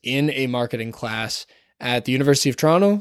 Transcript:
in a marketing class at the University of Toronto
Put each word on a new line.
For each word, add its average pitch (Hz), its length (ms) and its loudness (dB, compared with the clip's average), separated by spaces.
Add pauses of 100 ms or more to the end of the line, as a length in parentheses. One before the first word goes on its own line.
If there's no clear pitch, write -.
in 139 260 0
a 135 200 -2
marketing 120 440 -4
class 110 540 -8 (340)
at 123 240 -2
the 131 80 -2
University 139 380 4
of 123 60 -4
Toronto 196 440 4